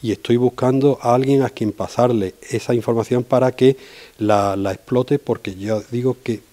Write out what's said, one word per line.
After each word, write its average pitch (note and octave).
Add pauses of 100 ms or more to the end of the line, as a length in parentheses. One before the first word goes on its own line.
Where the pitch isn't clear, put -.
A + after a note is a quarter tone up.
y A#2
estoy A#2+
buscando C3
a A#2+
alguien C3+
a B2
quien G#2+
pasarle G#2 (160)
esa A#2+
información A#2
para B2+
que C#3 (420)
la, G2+
la G2
explote, B2+
porque A2
yo G#2
digo B2
que A2 (120)